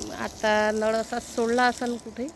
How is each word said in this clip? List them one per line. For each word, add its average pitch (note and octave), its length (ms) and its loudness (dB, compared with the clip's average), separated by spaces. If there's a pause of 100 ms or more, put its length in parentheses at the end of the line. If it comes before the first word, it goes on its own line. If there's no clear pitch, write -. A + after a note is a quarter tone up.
(200)
आता A3 340 0 (200)
नळ G#3+ 220 2
असा A3+ 240 -2
सोडला A#3 440 2
असन A#3+ 340 0
कुठे A#3 380 -8